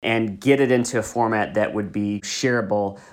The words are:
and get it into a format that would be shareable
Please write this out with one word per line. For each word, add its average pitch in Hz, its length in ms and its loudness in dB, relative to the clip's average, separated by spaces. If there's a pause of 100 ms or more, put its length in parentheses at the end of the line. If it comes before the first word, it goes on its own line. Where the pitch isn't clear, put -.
and 113 380 -2
get 135 200 4
it 131 120 4
into 120 280 2
a - 20 2
format 107 540 -2
that 104 180 0
would 101 180 -4
be 104 320 -4
shareable 104 760 -2 (140)